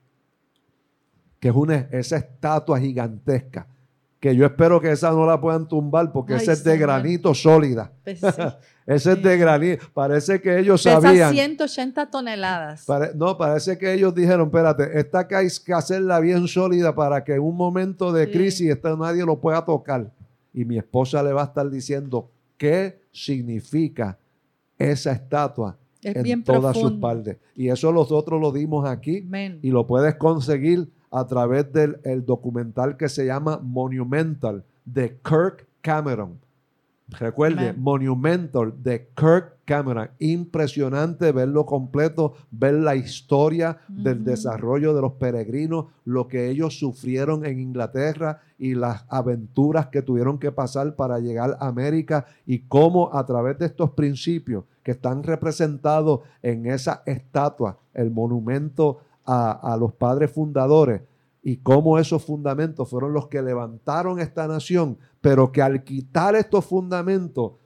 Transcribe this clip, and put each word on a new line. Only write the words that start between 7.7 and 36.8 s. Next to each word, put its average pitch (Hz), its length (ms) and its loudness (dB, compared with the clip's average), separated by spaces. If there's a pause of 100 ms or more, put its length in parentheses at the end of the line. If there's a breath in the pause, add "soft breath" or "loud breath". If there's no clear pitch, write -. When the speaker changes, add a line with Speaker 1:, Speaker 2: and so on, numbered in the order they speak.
Speaker 2:
Pues 185 160 -12
sí. 190 80 -4
Speaker 1:
<laughs> 170 140 0 (440 soft breath)
Esa 143 280 4
es 190 100 2
de 190 120 6
Speaker 2:
Sí. 175 40 2
Speaker 1:
granito. 160 540 4
Parece 147 480 0
que 180 180 2
ellos 190 240 4
Speaker 2:
Pesa 233 180 8
Speaker 1:
sabían. - 300 8
Speaker 2:
ciento 285 320 0
ochenta 269 480 -4
toneladas. 185 760 -6
Speaker 1:
Pare-, 147 300 -2
no, 175 220 0
parece 160 400 0
que 190 160 -2
ellos 190 200 2
dijeron, 175 340 4
"Espérate, 156 520 2
esta 175 260 0
que 196 120 -6
hay 190 100 2 (180)
que 180 80 -2
hacerla 185 460 0
bien 175 300 2
sólida 175 440 2
para 143 300 0
que 143 120 -2
en 139 80 2
un 165 120 -2
momento 180 560 -2
de 160 140 4
Speaker 2:
Sí. 104 80 -6
Speaker 1:
crisis 185 380 2
esta 160 260 -2
nadie 170 280 -2
lo 151 140 0
pueda 160 240 0
tocar." 135 480 -2 (420)
Y 123 120 -4
mi 117 120 -2
esposa 131 460 0
le 139 80 0
va 139 120 0
a - 20 -2
estar 143 240 -4
diciendo 135 600 -6 (280)
qué 185 460 -2 (100)
significa 120 1040 -4 (600)
esa 139 360 0
estatua 127 640 -4 (240)
Speaker 2:
Es 202 160 -6
Speaker 1:
en - 60 -2
Speaker 2:
bien 240 200 -2
Speaker 1:
todas 131 320 2
sus 226 60 0 (100)
Speaker 2:
profundo. 208 160 -4
Speaker 1:
partes. 113 300 -6 (180)
Y 127 140 -2
eso 160 240 2
nosotros 156 480 2
lo 151 100 0
dimos 147 340 -2
aquí 139 400 -6
Speaker 2:
Amén. 190 360 -10
Speaker 1:
y 131 100 -2
lo 123 160 4
puedes 139 280 4
conseguir 156 760 2 (200)
a 127 160 -4
través 131 460 0
del 147 320 0
el 127 220 -4
documental 123 720 -4
que 151 100 -2
se 135 180 -4
llama 143 380 -4
Monumental 127 1040 -4 (180)
de 123 400 -4
Kirk 170 440 0 (120)
Cameron. 131 580 -4 (800)